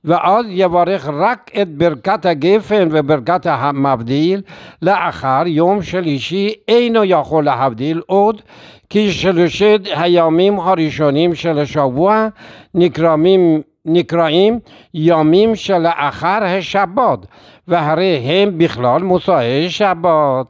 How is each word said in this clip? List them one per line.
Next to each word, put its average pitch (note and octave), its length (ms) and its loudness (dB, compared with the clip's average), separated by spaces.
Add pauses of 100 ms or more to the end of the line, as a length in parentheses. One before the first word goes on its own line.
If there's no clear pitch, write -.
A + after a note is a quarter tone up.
و D#3 80 0
از G3 360 0
یوارخ F3 600 0
رک F#3+ 300 -2 (160)
ات G3+ 140 -2
برکت D#3+ 580 -2
گیفن F3+ 640 0
و D3+ 100 0
برکت D3+ 440 -2
هم C#3 400 -2
مبدیل C#3 560 0 (400)
لآخر E3 640 0
یوم F3 340 0
شلیشی F3 760 -4 (120)
اینو A3+ 360 2
یا F3 180 0
خل D3 260 0
هفدیل C3 600 -2
اود G3+ 340 0 (460)
کی G#3 240 0
شلوشد F#3 760 0
هیامیم F3 680 2
هاریشونیم D#3+ 760 0
شل D3 300 -2
شبوع D#3 680 0 (440)
نکرامیم، E3 920 2 (200)
نکرائیم E3+ 800 0 (300)
یامیم E3+ 640 2
شل F3 320 -2
آخر F3 720 -2
شباد F#3 680 -2 (400)
و F3 140 0
هره D#3+ 440 0
هم F#3 320 0
بخلال C3 440 0
موسای E3 680 0
شباد. D#3+ 800 0